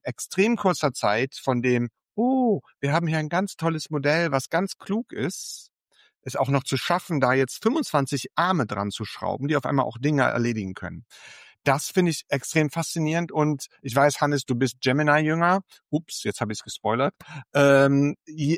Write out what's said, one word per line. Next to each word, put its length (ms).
extrem 540
kurzer 360
Zeit 420
von 260
dem, 280
„Oh, 460
wir 140
haben 140
hier 100
ein 120
ganz 260
tolles 340
Modell, 420
was 180
ganz 280
klug 340
ist“, 600
es 140
auch 140
noch 140
zu 140
schaffen, 420
da 140
jetzt 280
fünfundzwanzig 760
Arme 320
dran 240
zu 140
schrauben, 420
die 100
auf 80
einmal 200
auch 120
Dinge 260
erledigen 520
können. 300
Das 280
finde 180
ich 180
extrem 440
faszinierend 600
und 360
ich 120
weiß, 240
Hannes, 260
du 100
bist 260
Gemini-Jünger. 800
Ups, 320
jetzt 180
hab 80
ich's 140
gespoilert. 500
Ähm, 640
i-, 300